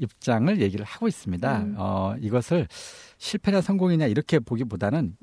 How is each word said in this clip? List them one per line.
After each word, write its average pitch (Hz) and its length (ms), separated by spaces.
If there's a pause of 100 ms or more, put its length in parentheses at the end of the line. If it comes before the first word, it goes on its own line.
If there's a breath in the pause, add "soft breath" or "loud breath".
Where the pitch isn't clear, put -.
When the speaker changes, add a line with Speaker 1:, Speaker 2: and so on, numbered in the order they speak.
Speaker 1:
입장을 131 600
얘기를 101 240
하고 - 220
있습니다. 123 520
Speaker 2:
음. 104 200
Speaker 1:
어, 95 420
이것을 120 460 (520 loud breath)
실패냐 202 420
성공이냐 180 460
이렇게 131 340
보기보다는 113 840